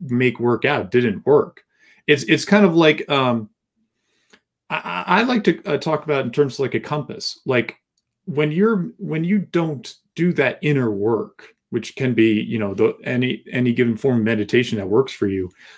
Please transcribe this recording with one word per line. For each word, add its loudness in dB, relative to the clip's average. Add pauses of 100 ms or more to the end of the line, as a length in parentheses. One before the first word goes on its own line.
make 0
work 0
out 0
didn't 0
work. 2 (440)
It's, 2
it's 2
kind 6
of 2
like, 4
um, 0 (1200)
I, -6
I, 2
I 2
like 0
to, 2
uh, -2
talk -4
about -2
in -4
terms 0
of, -10
like, -2
a -2
compass. -8
Like, -2 (480)
when -2
you're, 0
when -6
you 0
don't -6 (220)
do 0
that 0
inner 0
work, -4 (160)
which -6
can -2
be, 4
you -6
know, -2
the, 2
any, -2
any 0
given 2
form 0
of 0
meditation 0
that -6
works 2
for -2
you, -4 (260)